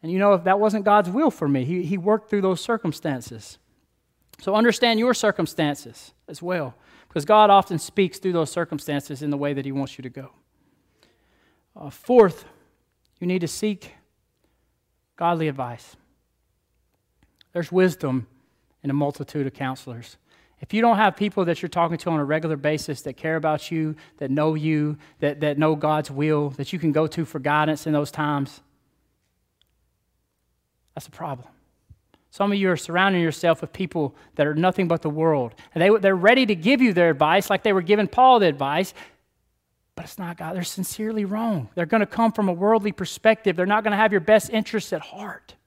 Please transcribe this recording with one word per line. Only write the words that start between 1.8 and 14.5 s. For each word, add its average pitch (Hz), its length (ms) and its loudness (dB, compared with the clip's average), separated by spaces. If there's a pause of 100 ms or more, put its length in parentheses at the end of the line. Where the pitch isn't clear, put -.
he 180 160 -4
worked 214 320 -2
through 208 100 0
those 190 220 0
circumstances. 143 960 -6 (840)
So 196 140 -2
understand 226 460 2
your 240 140 2
circumstances 156 1000 -4 (160)
as 160 140 -16
well, 175 320 -6 (340)
because 147 160 -6
God 214 260 6
often 190 280 4
speaks - 400 -2
through 185 140 -4
those 160 180 0
circumstances 147 720 -6
in 151 80 -4
the 143 60 -2
way 143 180 -4
that 135 100 -6
he 135 80 -8
wants 139 260 -6
you 131 40 -16
to 127 80 -14
go. 131 200 -18 (1400)
Uh, 143 160 -16
fourth, 220 540 4 (760)
you 175 80 -6
need 180 140 0
to 175 80 -4
seek - 460 -6 (1200)